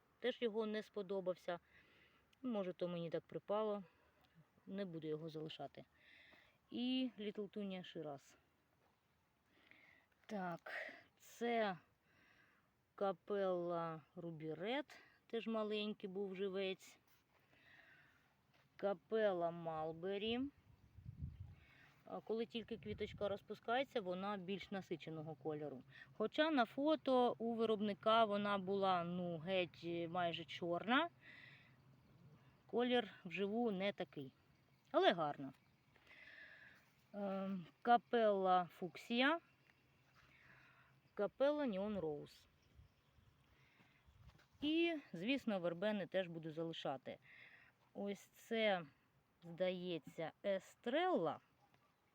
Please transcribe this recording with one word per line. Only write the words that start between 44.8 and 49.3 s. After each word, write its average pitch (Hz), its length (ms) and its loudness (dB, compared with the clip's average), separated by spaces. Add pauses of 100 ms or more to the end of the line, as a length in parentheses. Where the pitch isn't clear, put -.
звісно, 208 480 0
вербени 175 460 0
теж 185 220 -2
буду 165 240 -8
залишати. 156 640 -6 (760)
Ось 202 340 -6 (200)
це, 214 340 4 (600)